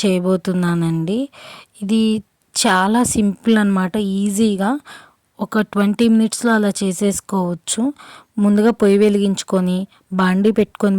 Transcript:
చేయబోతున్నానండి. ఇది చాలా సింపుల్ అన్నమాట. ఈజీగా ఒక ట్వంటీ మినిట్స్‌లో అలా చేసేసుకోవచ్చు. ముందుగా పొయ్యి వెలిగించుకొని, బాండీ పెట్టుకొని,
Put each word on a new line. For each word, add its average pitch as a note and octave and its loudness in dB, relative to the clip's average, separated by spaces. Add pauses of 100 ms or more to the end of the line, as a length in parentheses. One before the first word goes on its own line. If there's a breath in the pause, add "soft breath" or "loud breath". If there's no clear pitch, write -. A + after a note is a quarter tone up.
చేయబోతున్నానండి. F3 0 (640 loud breath)
ఇది G#3 0 (640)
చాలా G3+ 2 (140)
సింపుల్ G#3+ 0
అన్నమాట. F#3+ 0 (260)
ఈజీగా G3+ 0 (760 loud breath)
ఒక G#3+ -2 (100)
ట్వంటీ G3+ 0 (100)
మినిట్స్‌లో A3 0
అలా G#3 0 (100)
చేసేసుకోవచ్చు. F#3+ -4 (640 loud breath)
ముందుగా G#3 4 (100)
పొయ్యి G3+ 4
వెలిగించుకొని, G3 0 (440 soft breath)
బాండీ F#3+ 2
పెట్టుకొని, G3+ -2